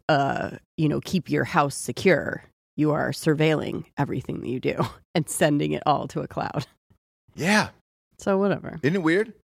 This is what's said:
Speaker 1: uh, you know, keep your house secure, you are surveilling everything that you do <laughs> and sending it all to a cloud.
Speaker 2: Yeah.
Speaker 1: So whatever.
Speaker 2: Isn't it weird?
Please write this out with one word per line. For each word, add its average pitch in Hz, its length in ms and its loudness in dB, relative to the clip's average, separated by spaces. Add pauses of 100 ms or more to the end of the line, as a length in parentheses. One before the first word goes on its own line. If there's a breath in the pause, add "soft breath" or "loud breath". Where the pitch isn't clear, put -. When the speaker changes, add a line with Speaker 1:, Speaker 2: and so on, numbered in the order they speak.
Speaker 1:
uh, 139 420 2 (240)
you 156 140 2
know, 143 120 0
keep - 280 -4
your 143 160 0
house 143 300 0
secure, - 680 0 (320)
you 151 160 2
are 135 200 0
surveilling 156 720 0 (120)
everything 131 440 -4
that - 80 -6
you 127 100 -4
do 139 180 -2
<laughs> - 380 -6
and 160 140 2
sending 151 420 2
it 147 140 -4
all 139 240 2
to 156 120 -6
a 143 60 -8
cloud. - 400 -6 (680)
Speaker 2:
Yeah. 190 340 2 (500)
Speaker 1:
So 196 180 0
whatever. 190 460 -2
Speaker 2:
Isn't 175 120 2
it 196 80 0
weird? 185 300 2 (120)